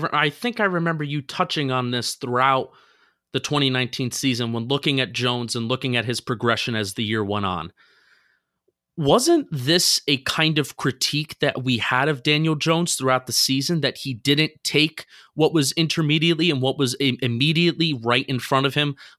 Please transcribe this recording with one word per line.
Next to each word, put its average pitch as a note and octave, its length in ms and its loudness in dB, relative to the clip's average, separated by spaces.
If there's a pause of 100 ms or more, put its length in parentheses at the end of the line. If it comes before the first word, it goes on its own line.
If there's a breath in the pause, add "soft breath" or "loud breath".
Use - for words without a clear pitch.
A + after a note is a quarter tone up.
(120)
I D3+ 180 2
think A#3 280 -6
I G#3+ 60 2
remember E3 400 -2
you C#3+ 160 -4
touching D3+ 500 -4
on B2 200 -2
this B2 240 -4
throughout C3 560 0 (640 soft breath)
the C3+ 60 0
twenty C#3+ 280 0
nineteen B2+ 420 -2
season A#2+ 420 -2
when A#2 160 -4
looking C#3 320 0
at B2 120 -4
Jones A#2+ 420 -2
and A#2 140 -4
looking B2+ 260 -2
at A2+ 120 0
his A#2+ 140 -4
progression A#2 540 -2
as G2+ 200 -4
the A#2 100 -4
year A2 180 -2
went G2+ 220 -2
on. F2 280 -4 (1200 soft breath)
Wasn't B3 540 4
this D#3 560 2
a C#3+ 120 2
kind D#3 380 0
of D3 200 -2
critique - 640 -4
that C3+ 240 0
we B2+ 140 2
had C3 300 0
of C#3 140 -2
Daniel D#3 320 2
Jones E3 400 0
throughout C3 320 0
the A#2 60 -6
season, C#3 480 0
that C3+ 180 -2
he C3+ 160 -6
didn't C#3+ 380 0 (100)
take - 420 0 (300 loud breath)
what D#3 180 4
was C#3+ 200 2
intermediately D#3+ 760 2
and C3+ 140 0
what C3 160 0
was B2 220 2
im-, C3 200 2
immediately D#3 720 2
right A#2+ 360 0
in C3 100 -2
front C3+ 280 0
of C3 80 -2
him, D3 200 0 (240 loud breath)